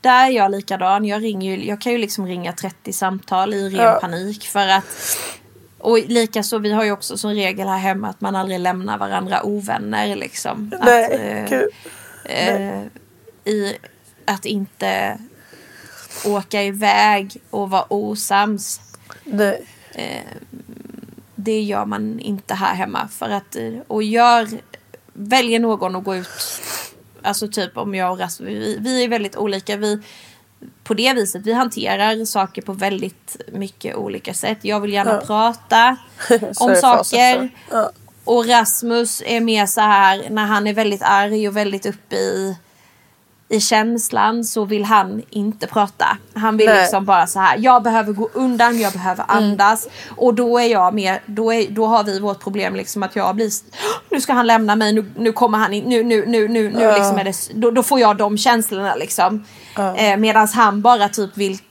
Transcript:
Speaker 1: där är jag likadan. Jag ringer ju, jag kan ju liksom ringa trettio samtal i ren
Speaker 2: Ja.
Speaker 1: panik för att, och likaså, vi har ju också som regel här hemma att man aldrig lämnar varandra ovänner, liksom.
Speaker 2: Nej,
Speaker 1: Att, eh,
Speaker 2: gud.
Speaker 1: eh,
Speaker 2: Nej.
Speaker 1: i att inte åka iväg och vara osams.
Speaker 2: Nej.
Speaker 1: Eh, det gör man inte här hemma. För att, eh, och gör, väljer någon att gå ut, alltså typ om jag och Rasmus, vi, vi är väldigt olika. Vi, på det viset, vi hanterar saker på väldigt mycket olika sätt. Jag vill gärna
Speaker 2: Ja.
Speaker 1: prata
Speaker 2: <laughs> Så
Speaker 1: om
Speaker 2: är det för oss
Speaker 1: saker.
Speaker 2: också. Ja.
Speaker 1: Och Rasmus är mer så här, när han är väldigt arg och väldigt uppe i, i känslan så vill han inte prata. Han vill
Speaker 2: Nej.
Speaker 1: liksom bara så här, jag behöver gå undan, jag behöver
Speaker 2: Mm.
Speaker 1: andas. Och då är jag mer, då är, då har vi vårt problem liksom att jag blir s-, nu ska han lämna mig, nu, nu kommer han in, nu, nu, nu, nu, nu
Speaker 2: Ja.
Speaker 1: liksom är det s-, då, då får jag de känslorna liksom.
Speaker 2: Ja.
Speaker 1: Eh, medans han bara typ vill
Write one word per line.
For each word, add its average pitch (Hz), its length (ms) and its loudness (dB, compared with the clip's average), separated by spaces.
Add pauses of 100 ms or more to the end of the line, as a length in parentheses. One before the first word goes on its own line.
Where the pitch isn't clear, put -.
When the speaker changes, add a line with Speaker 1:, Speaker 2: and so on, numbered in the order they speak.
Speaker 1:
där 254 260 6
är 254 40 2
jag 208 200 2
likadan. 196 540 -2
Jag 208 180 -4
ringer 190 340 -4
ju, 190 100 -8
jag 208 140 -6
kan 240 120 -2
ju 240 60 0
liksom 208 280 -6
ringa 175 260 -8
trettio 180 400 -10
samtal 190 640 -2
i 196 140 -4
ren 190 160 0
Speaker 2:
Ja. 220 160 6
Speaker 1:
panik 185 460 -8
för 202 220 -2
att, 190 160 4 (920)
och 226 200 2
likaså, 220 600 -2
vi 208 140 -2
har 220 120 0
ju 208 80 0
också 202 260 -8
som 208 120 -6
regel 196 380 -4
här 190 100 -2
hemma 196 300 -2
att 190 120 -12
man 196 160 -4
aldrig 190 240 -4
lämnar 185 380 -4
varandra 190 480 -4
ovänner, 104 720 -4
liksom. 214 560 -10 (120)
Speaker 2:
Nej, 240 200 6
Speaker 1:
Att, 214 480 -4
eh, 262 60 0
Speaker 2:
gud. 415 100 -2 (560)
Speaker 1:
eh, 190 340 -2
Speaker 2:
Nej. 196 320 -8 (540)
Speaker 1:
i 208 320 -4 (480)
att 196 200 -4
inte 196 760 -4 (1040)
åka 202 380 -2
iväg 202 720 2 (140)
och 202 200 -6
vara 190 220 -2
osams. 208 880 -2 (440)
Speaker 2:
Nej. 202 420 -2 (280)
Speaker 1:
Eh, - 260 -10 (1120)
det 214 260 -2
gör 202 240 -2
man 214 360 -6
inte 202 340 -6
här 190 200 -2
hemma. 185 340 -6
För - 220 -10
att, 202 260 -8
eh, 226 160 -10 (140)
och 214 160 -4
gör, 233 460 4 (640)
väljer 226 480 0
någon 196 360 -2
att 185 80 -8
gå 190 120 -4
ut, 185 120 -8 (920)
alltså 202 260 -4
typ 208 280 -6
om 202 180 -6
jag 185 180 -2
och 185 60 -8
Rasmus, 180 320 -10
vi, 214 300 -6
vi 247 240 0
är 240 40 -4
väldigt 214 280 -4
olika. 202 400 -4
Vi, 208 260 -2 (840)
på 226 100 -2
det 240 200 2
viset, 196 320 -2
vi 220 60 0
hanterar 220 720 0
saker 196 380 -4
på 196 100 -10
väldigt 190 640 -6 (160)
mycket - 440 -10
olika 202 380 -8
sätt. 214 280 -4
Jag 208 180 -2
vill 202 120 -4
gärna 202 200 2
Speaker 2:
Ja. 202 140 0
Speaker 1:
prata 226 720 2 (320)
Speaker 2:
<laughs> - 0 -
Så 220 360 2
Speaker 1:
om 247 60 4
Speaker 2:
är - 40 6
det 269 60 6
för 247 200 6
oss - 100 -2
Speaker 1:
saker. 247 340 6
Speaker 2:
också. - 320 -8
Ja. 214 140 0 (340)
Speaker 1:
Och 233 220 2
Rasmus 233 800 0
är 233 140 0
mer 220 260 2
så 208 140 -2
här, 196 500 4
när 214 140 -2
han 208 220 0
är 214 80 0
väldigt 208 280 0
arg 208 460 2
och 202 80 -4
väldigt 196 300 -2
uppe 202 300 -8
i, 190 400 -2 (920)
i 214 120 0
känslan 226 840 0
så 220 200 -2
vill 208 200 -2
han 208 460 2
inte 208 360 -4
prata. - 520 0 (160)
Han 220 220 0
vill 214 100 6
Speaker 2:
Nej. 208 140 8
Speaker 1:
liksom 190 240 2
bara 185 220 4
så 190 140 -4
här, 185 180 4
jag 247 240 6
behöver 220 300 0
gå 208 200 -4
undan, 240 460 2
jag 202 140 0
behöver 185 320 -4
Speaker 2:
Mm. 202 200 2
Speaker 1:
andas. 202 440 2 (280)
Och 247 180 4
då 240 240 2
är 240 80 2
jag 196 280 4
mer, 190 320 -2
då 220 280 -2
är, 214 160 0
då 214 160 0
har 220 180 4
vi 196 160 -4
vårt 196 200 -4
problem 196 360 -4
liksom 196 260 -6
att 190 140 -6
jag 190 200 0
blir 220 120 0
s-, - 160 -6 (460)
nu 294 100 0
ska 277 120 -2
han 247 140 4
lämna 226 300 4
mig, 214 160 2
nu, 214 240 0
nu 226 160 0
kommer 220 260 2
han 202 160 2
in, 208 100 -4
nu, 240 180 2
nu, 226 240 2
nu, 220 220 2
nu, 220 220 0
nu 226 120 -2
Speaker 2:
Ja. 214 140 6
Speaker 1:
liksom 202 220 2
är 196 60 0
det 190 60 -4
s-, - 240 -8
då, 226 160 4
då 233 120 2
får 262 180 2
jag 214 160 6
de 208 220 0
känslorna 208 560 0
liksom. 196 500 -2 (320)
Speaker 2:
Ja. 190 200 -2
Speaker 1:
Eh, 208 200 4
medans 214 380 4
han 208 280 4
bara 233 260 6
typ 202 280 -4
vill 190 220 -2 (120)